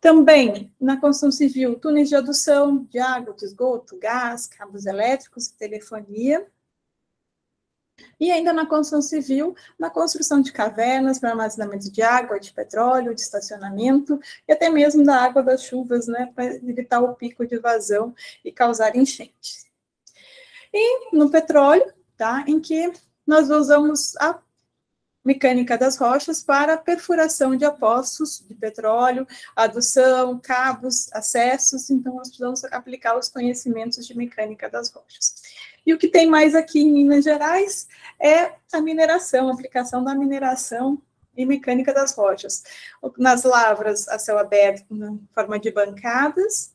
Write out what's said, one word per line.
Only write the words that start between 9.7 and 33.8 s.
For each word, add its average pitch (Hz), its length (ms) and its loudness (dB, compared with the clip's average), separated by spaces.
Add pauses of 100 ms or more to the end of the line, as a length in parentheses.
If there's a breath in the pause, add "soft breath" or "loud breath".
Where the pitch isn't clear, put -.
na 330 100 -6
construção 311 520 0
de - 100 0
cavernas 247 680 -2
para 247 120 -4
armazenamento 214 600 -6
de 220 120 -4
água, 226 400 2
de - 100 -20
petróleo, 240 640 -2
de 226 60 -12
estacionamento, 214 1000 -2 (280 loud breath)
e 302 40 4
até 330 180 2
mesmo 294 360 4
da 285 100 6
água 254 260 2
das 262 220 0
chuvas, 247 440 -4
né, 240 280 -6
pra 247 100 -6
evitar 247 540 -4
o 247 160 0
pico 240 300 -10
de 240 120 -8
vazão 226 560 -2 (300 loud breath)
e - 80 -12
causar 226 460 0
enchentes. - 720 -4 (1040 soft breath)
E 466 420 0
no 294 140 6
petróleo, 311 640 4 (240)
tá, 247 300 -4
em 302 120 2
que 320 320 -4 (360)
nós 302 220 4
usamos 294 680 2
a 320 220 -2 (840)
mecânica 247 540 0
das 262 200 0
rochas 285 440 -2
para 294 360 0
perfuração 320 800 -2
de 262 100 0
apoços 269 840 -2
de 208 80 -20
petróleo, 226 720 -2 (260 loud breath)
adução, 254 840 2
cabos, 254 720 -4
acessos, 254 760 -2
então 254 260 -2
nós 254 140 -14
precisamos 254 420 -8
aplicar 247 480 -6
os 254 80 -8
conhecimentos 240 800 -6